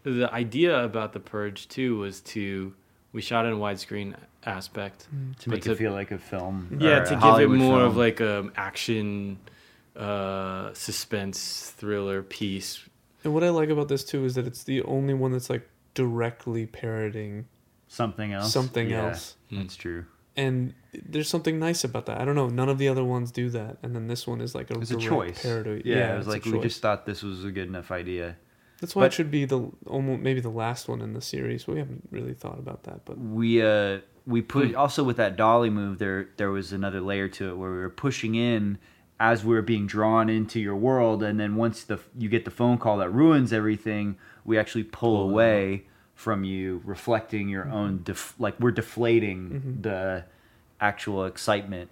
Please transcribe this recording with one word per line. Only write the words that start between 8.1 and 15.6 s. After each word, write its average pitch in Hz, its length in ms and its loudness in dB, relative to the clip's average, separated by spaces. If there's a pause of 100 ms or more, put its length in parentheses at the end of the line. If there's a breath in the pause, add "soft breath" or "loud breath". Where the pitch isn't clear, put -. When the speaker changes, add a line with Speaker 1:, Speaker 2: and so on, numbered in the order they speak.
Speaker 1:
a 101 360 0
action, 101 840 -4 (580 soft breath)
uh, 98 800 -4
suspense - 1000 -8
thriller 98 460 -2
piece. 95 640 -8 (400)
Speaker 2:
And 151 100 0
what 165 80 2
I 175 60 4
like 156 220 2
about 147 180 0
this 139 160 -2
too 139 200 -2
is 127 100 0
that 127 120 -2
it's 127 180 -10
the 135 180 0
only 135 320 0
one 131 180 0
that's, 127 180 -4
like, 123 180 -4 (260)